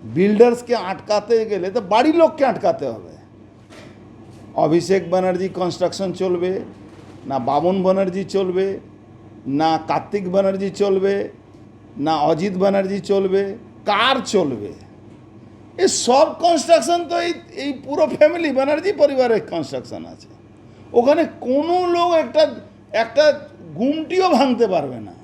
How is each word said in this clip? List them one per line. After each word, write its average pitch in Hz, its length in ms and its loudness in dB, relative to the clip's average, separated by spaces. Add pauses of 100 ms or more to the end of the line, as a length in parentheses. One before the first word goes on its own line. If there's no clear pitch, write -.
বিল্ডার্সকে 208 720 4
আটকাতে 220 680 -2
গেলে 196 260 -4
তো 226 100 -2
বাড়ির 233 340 2
লোককে 320 300 4
আটকাতে 175 420 -2
হবে। 101 220 -10 (1500)
অভিষেক 170 540 2
ব্যানার্জি 185 400 0
কনস্ট্রাকশন 175 640 -4
চলবে 185 460 -2 (680)
না, 135 140 -4
বামন 156 440 0
ব্যানার্জি 190 400 0
চলবে 190 560 -2 (680)
না, 156 400 0
কার্তিক 180 440 -4
ব্যানার্জি 196 380 0
চলবে 196 600 0 (680)
না, 156 200 0
অজিত 160 360 0
ব্যানার্জি 196 460 0
চলবে, 196 560 0 (300)
কার 233 300 2 (100)
চলবে? 120 480 -2 (1040)
এই 370 100 2
সব 277 460 2
কনস্ট্রাকশন 339 720 2
তো 339 140 -4
এই, 339 140 -2 (220)
এই 269 180 -6
পুরো 285 340 -2
ফ্যামিলি 320 440 2
ব্যানার্জি 294 400 0
পরিবারের 262 500 2
কনস্ট্রাকশন 127 640 -8
আছে। 82 220 -20 (680)
ওখানে 277 320 4 (140)
কোনো 330 480 0
লোক 349 260 0
একটা, 294 420 2 (360)
একটা 262 480 2 (360)
গুমটিও 311 540 0
ভাঙতে 240 380 2
পারবে 139 320 -2
না। 98 140 -16 (100)